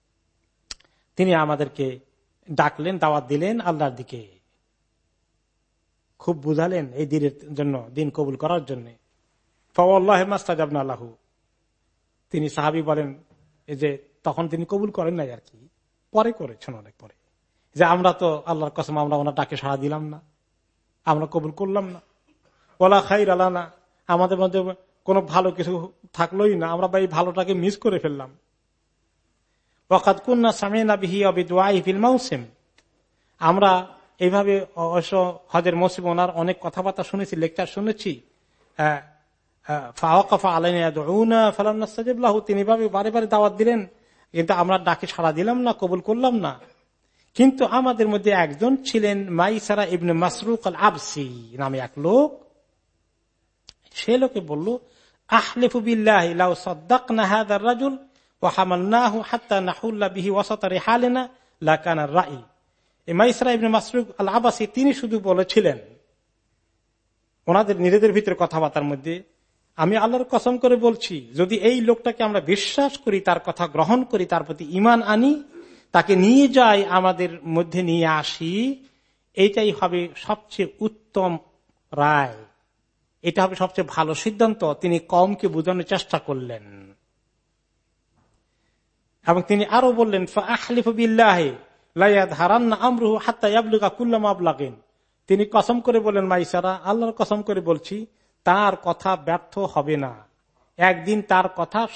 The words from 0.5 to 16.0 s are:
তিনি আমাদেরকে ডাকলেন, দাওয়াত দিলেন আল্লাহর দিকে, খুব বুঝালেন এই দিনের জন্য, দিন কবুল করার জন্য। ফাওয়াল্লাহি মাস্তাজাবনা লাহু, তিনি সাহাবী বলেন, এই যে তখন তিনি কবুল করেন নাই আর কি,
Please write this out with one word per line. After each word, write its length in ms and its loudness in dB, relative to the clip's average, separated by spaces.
তিনি 180 2
আমাদেরকে 640 -2
ডাকলেন, 460 -2
দাওয়াত 280 -2
দিলেন 340 -4
আল্লাহর 340 -4
দিকে, 340 -16
খুব 180 -4
বুঝালেন 560 -2
এই 140 -6
দিনের 480 -4
জন্য, 400 -4
দিন 160 -4
কবুল 260 -4
করার 280 -2
জন্য। 260 -12
ফাওয়াল্লাহি 500 4
মাস্তাজাবনা 600 -4
লাহু, 320 -12
তিনি 180 -2
সাহাবী 340 -2
বলেন, 320 -2
এই 100 -12
যে 220 -2
তখন 240 -4
তিনি 200 -6
কবুল 220 -4
করেন 240 -4
নাই 180 -6
আর 140 -18
কি, 220 -20